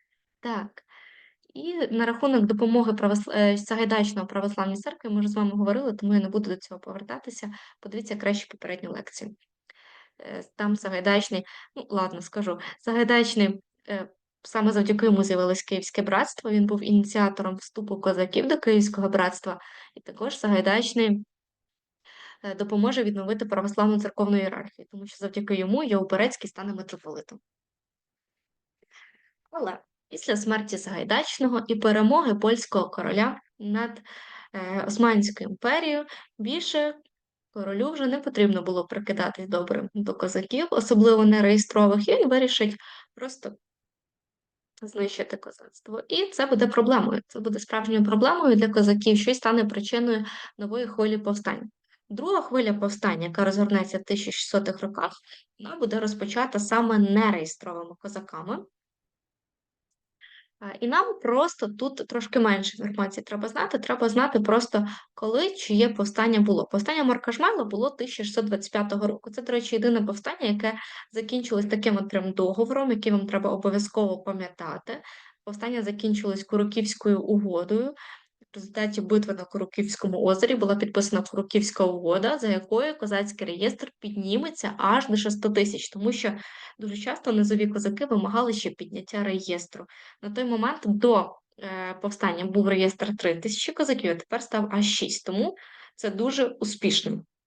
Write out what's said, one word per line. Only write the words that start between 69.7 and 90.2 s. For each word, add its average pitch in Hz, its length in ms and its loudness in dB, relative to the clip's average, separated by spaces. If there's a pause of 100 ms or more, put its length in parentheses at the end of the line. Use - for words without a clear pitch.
єдине 226 260 4
повстання, 220 460 -4
яке 220 320 0 (320)
закінчилось 226 540 -2
таким 214 320 2
от 196 120 -4
прям 190 220 -2
договором, 233 600 0
який 214 200 0
вам 202 160 2
треба 202 220 -2
обов'язково 202 680 0
пам'ятати. 185 840 -10 (420)
Повстання 226 400 -6
закінчилось 208 600 -2
Куроківською 208 800 0
угодою. 208 720 0 (600)
В - 20 -20
результаті 208 460 -4
битви 208 320 2
на 185 100 -10
Куроківському 202 800 -4
озері 190 320 4
була 202 200 0
підписана 208 460 0
Куроківська 202 640 -2
угода, 180 540 0
за 240 100 -4
якою 202 500 -2
козацький 202 500 -4
реєстр 208 520 -4
підніметься 208 800 -4
аж 240 300 2
до 214 100 2
шести 214 320 -2
тисяч, 202 400 0
тому 208 220 -2
що 208 260 -4 (420)
дуже 208 180 -8
часто 254 340 -6
низові 208 360 4
козаки 208 380 -4
вимагали 226 480 0
ще 214 160 -6
підняття 202 540 -8
реєстру. 190 640 -6 (360)